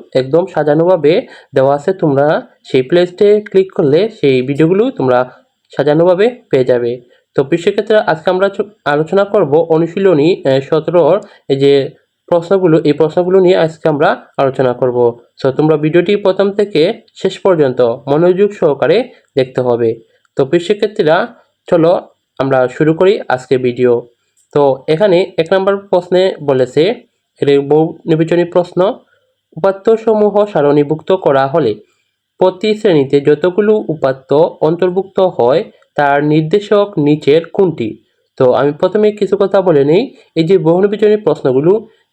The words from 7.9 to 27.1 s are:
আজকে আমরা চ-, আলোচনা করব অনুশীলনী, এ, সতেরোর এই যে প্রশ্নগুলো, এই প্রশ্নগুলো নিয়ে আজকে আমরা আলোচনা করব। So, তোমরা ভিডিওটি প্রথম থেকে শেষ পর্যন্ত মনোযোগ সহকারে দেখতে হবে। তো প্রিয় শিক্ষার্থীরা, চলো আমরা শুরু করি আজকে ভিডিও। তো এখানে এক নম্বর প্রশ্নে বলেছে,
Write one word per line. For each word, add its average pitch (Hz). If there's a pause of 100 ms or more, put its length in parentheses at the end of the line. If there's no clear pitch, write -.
আজকে 160
আমরা 185
চ-, 196 (140)
আলোচনা 156
করব 196 (160)
অনুশীলনী, 165 (160)
এ, 135
সতেরোর 160 (320)
এই 139
যে 139 (560)
প্রশ্নগুলো, 175
এই 147
প্রশ্নগুলো 175
নিয়ে 185
আজকে 160
আমরা 156 (280)
আলোচনা 131
করব। 123 (380)
So, -
তোমরা 151
ভিডিওটি 170
প্রথম 196
থেকে 202 (320)
শেষ 190
পর্যন্ত 143 (280)
মনোযোগ 180
সহকারে 147 (380)
দেখতে 131
হবে। 120 (480)
তো -
প্রিয় 165
শিক্ষার্থীরা, 208 (520)
চলো 165 (480)
আমরা 135 (100)
শুরু 156
করি 190 (160)
আজকে 131
ভিডিও। 123 (600)
তো 147 (260)
এখানে 175 (180)
এক 165
নম্বর 190
প্রশ্নে 185 (200)
বলেছে, 135 (580)